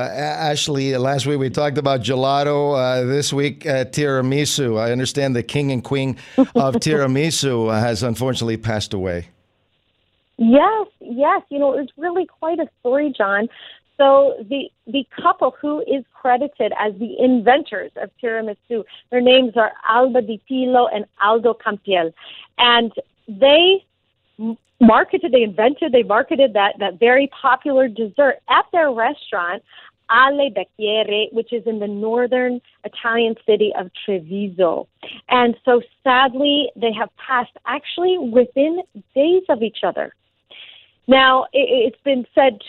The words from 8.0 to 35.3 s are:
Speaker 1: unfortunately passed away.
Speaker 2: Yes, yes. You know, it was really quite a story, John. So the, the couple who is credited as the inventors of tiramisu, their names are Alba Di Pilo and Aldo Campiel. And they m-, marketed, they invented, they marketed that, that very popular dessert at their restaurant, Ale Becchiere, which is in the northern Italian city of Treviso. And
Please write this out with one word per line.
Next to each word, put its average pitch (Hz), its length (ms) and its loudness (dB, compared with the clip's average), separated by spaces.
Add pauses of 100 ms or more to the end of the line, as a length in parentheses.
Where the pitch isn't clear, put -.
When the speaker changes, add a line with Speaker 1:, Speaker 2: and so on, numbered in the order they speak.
Speaker 1:
unfortunately 117 540 -4
passed 110 360 -6
away. 92 340 -6 (1120)
Speaker 2:
Yes, 311 500 4 (120)
yes. 294 500 -2
You 285 100 -6
know, 277 140 0
it 294 80 -4
was 254 160 -10
really 349 280 -4
quite 330 340 -6
a 294 80 -4 (120)
story, 277 360 -2
John. 202 320 0 (500)
So 277 380 6 (140)
the, 277 140 -6 (240)
the 247 180 -4 (160)
couple 339 300 2 (100)
who 294 200 -4
is 240 220 -2 (160)
credited 247 600 -2
as 214 180 -2
the 214 220 -8
inventors 240 720 2 (100)
of 196 80 -12 (120)
tiramisu, 226 640 -6 (280)
their 247 100 0
names 254 340 4
are 220 160 2 (160)
Alba 247 360 2
Di 214 260 -10
Pilo 254 420 2
and 208 140 -6 (180)
Aldo 220 300 2
Campiel. 196 580 -4 (460)
And 240 340 4 (360)
they 302 580 4 (540)
m-, 226 180 -8 (220)
marketed, 285 520 4
they 240 120 4
invented, 233 480 -2
they 240 100 4
marketed 233 520 2
that, 202 260 0
that 196 200 -4
very 254 280 4
popular 269 600 0
dessert 226 500 -2 (120)
at 311 220 2
their 320 200 2
restaurant, 226 720 -4 (500)
Ale 277 460 4
Becchiere, 208 760 -2
which 226 220 -4
is 226 140 -4
in 220 100 -2
the 202 100 -6
northern 247 720 -2 (240)
Italian 226 520 -2 (100)
city 208 320 2
of 185 140 -8 (120)
Treviso. 185 840 -4 (420)
And 240 340 2